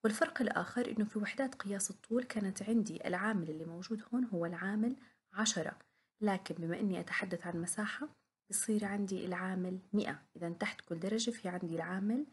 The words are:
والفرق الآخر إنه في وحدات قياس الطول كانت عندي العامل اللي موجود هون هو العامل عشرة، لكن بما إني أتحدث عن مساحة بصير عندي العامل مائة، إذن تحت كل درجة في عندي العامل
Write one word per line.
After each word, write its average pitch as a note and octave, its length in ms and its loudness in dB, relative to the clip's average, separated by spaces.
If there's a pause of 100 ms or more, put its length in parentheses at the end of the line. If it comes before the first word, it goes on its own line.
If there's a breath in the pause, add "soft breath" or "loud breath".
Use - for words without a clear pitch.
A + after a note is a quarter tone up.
والفرق A3+ 380 2
الآخر A3+ 480 0
إنه A3 140 2
في G#3+ 140 -4
وحدات B3+ 360 -2
قياس G3 360 -4
الطول A#3+ 340 0
كانت G3 380 -2
عندي G#3 460 2
العامل F3+ 420 2
اللي D#3 140 -6
موجود F#3 380 -6 (120)
هون B3+ 100 4
هو F3+ 220 0
العامل G3+ 500 0 (360 loud breath)
عشرة، G3 460 0 (420 soft breath)
لكن F#3+ 340 2
بما E3 260 -2
إني F#3 200 2
أتحدث F3 460 -2
عن E3+ 140 -2
مساحة G#3+ 480 -2 (420)
بصير G#3 340 2
عندي G3 400 0
العامل F#3 540 0 (140)
مائة، G3+ 300 2 (140)
إذن E3+ 220 -4
تحت - 220 -2
كل E3 200 -4
درجة A3 300 2
في G#3+ 180 -4
عندي F3 260 -2
العامل G3 580 0